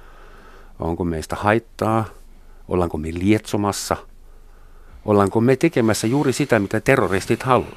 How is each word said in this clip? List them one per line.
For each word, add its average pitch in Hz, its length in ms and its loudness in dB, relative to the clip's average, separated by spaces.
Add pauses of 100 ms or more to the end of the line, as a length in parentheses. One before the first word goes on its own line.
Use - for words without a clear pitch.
(800)
Onko 85 240 -4
meistä 82 320 -6
haittaa? 110 680 0 (640)
Ollaanko 87 300 -2
me 78 160 -6
lietsomassa? 101 840 -2 (1080)
Ollaanko 104 360 2
me 127 140 4
tekemässä 113 520 0
juuri 135 260 0
sitä, 123 260 2
mitä 101 220 -2
terroristit 110 600 0
halu-, 123 340 2